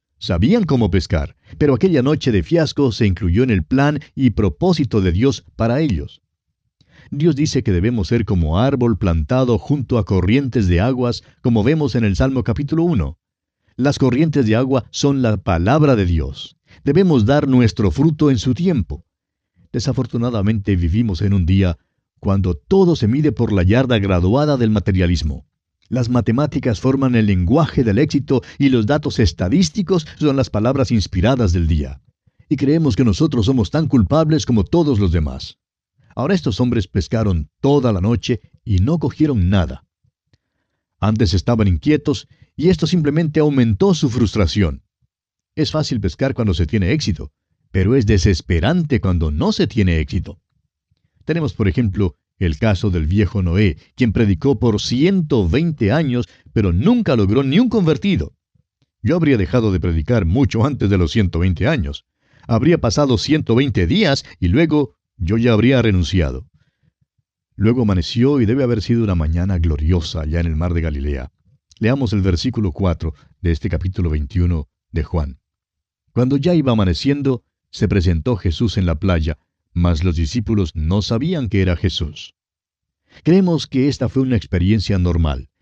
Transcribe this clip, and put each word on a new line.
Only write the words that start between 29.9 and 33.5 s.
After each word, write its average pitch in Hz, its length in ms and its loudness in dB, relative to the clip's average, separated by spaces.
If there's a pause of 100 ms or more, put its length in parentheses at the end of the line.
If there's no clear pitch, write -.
son 143 180 0
las 131 120 0
palabras 123 420 0
inspiradas 104 640 0
del 85 140 0
día. 71 340 -2 (480)
Y 151 80 0
creemos 143 400 0
que 139 80 2
nosotros 117 400 0
somos 127 260 0